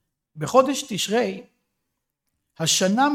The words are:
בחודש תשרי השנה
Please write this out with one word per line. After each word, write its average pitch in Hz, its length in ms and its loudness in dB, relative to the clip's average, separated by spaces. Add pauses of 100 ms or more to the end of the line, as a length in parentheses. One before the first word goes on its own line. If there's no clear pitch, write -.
(360)
בחודש 262 520 0
תשרי 208 580 -4 (1120)
השנה 196 560 2